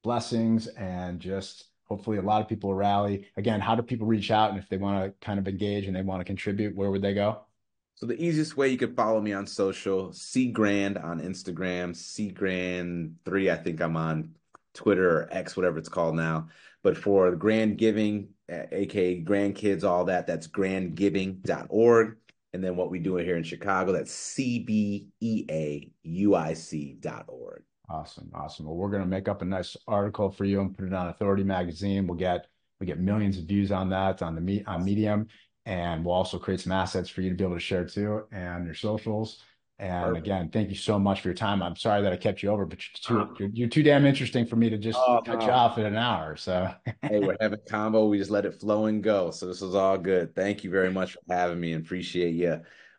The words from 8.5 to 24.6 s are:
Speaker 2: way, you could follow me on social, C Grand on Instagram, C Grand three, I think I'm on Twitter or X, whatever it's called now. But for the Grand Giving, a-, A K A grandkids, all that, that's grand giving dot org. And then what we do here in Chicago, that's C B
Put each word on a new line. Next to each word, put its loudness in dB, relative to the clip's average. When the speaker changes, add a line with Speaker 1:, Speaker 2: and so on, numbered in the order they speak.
Speaker 2:
way, 4
you 2
could -2
follow 2
me -2
on -4
social, -2
C -2
Grand 2
on -6
Instagram, -6
C -8
Grand -4
three, 2
I 4
think -6
I'm 0
on -2
Twitter 4
or -8
X, -6
whatever 0
it's -8
called 0
now. -2
But 4
for 6
the -2
Grand 2
Giving, 2
a-, -8
A 0
K -4
A 2
grandkids, 2
all 4
that, 0
that's -4
grand -2
giving 0
dot -4
org. 6
And -6
then -2
what -2
we -6
do 0
here 0
in -2
Chicago, -2
that's -4
C -4
B -2